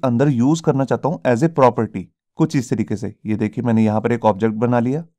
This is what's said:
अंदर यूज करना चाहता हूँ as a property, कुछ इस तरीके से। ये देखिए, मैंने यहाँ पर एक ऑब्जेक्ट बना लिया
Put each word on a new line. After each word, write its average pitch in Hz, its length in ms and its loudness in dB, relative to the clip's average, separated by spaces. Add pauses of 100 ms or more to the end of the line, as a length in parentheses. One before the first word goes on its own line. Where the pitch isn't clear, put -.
अंदर 127 260 2
यूज 139 300 2
करना 135 240 0
चाहता 127 240 -2
हूँ - 160 -6
as 123 180 2
a 165 100 2
property, 120 520 2 (340)
कुछ 156 180 0
इस 127 140 -2
तरीके 107 260 -2
से। 98 180 -10 (120)
ये 107 100 -2
देखिए, 107 280 -4
मैंने 113 200 2
यहाँ 107 160 2
पर 113 120 -2
एक 117 120 -4
ऑब्जेक्ट 107 320 2
बना 120 240 0
लिया 131 240 -4 (140)